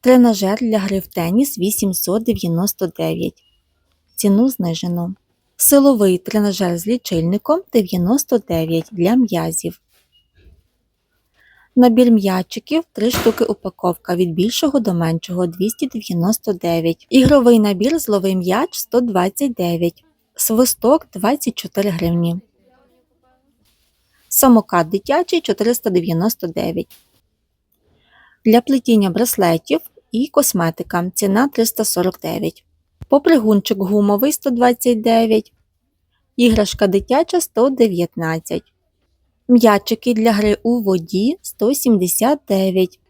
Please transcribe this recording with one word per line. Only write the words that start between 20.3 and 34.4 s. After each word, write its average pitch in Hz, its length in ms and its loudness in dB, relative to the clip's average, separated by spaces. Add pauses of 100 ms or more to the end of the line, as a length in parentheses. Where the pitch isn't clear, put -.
Свисток 240 760 0
двадцять 214 420 -4
чотири - 360 -4
гривні. 170 460 -2 (1900)
Самокат 214 600 2
дитячий 294 520 -2
чотириста 226 500 -4
дев'яносто 175 560 -2
дев'ять. - 500 -8 (1500)
Для 226 160 6
плетіння 233 500 2
браслетів 185 680 -2 (320)
і 247 140 -2
косметика. 175 880 -4
Ціна 208 340 0
триста 226 360 -2
сорок 180 360 -4
дев'ять. 165 440 -8 (440)
Попригунчик 220 680 2
гумовий 202 540 0
сто - 180 -4